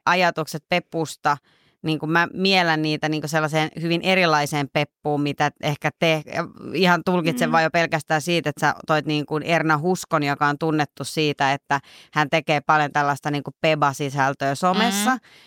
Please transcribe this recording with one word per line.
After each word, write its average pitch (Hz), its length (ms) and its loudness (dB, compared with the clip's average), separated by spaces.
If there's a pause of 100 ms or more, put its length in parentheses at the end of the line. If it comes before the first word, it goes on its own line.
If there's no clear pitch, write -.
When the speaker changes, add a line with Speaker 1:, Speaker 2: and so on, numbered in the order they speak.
Speaker 1:
ajatukset 170 640 0
pepusta, 156 680 -2 (460)
niinku 156 240 -2
mä 165 280 2
mielän 180 480 2
niitä 151 260 -2
niinku 156 200 -4
sellaiseen 156 400 0 (140)
hyvin 170 200 0
erilaiseen 156 680 2
peppuun, 147 480 -2
mitä 147 300 0 (120)
ehkä 147 360 -2
te, 160 280 2
ja - 180 -6 (300)
ihan 175 300 2
tulkitsen 165 440 0
Speaker 2:
Mm. 156 40 -2
Speaker 1:
vaan 165 120 4
jo 160 60 0
pelkästään 160 520 0
siitä, 165 280 0
että - 100 -8
sä 147 140 2 (120)
toit 151 200 0
niinku 151 380 -2
Erna 156 340 2
Huskon, 165 440 -2
joka 143 240 0
on 143 120 0
tunnettu 156 460 -2
siitä, 147 480 0
että 139 280 -2 (320)
hän 151 180 0
tekee 156 300 0
paljon 151 320 2
tällaista 143 380 0
niinku 143 200 -4 (100)
peba-sisältöä 139 960 0
somessa. 190 560 0
Speaker 3:
Mm. 254 100 -2 (260)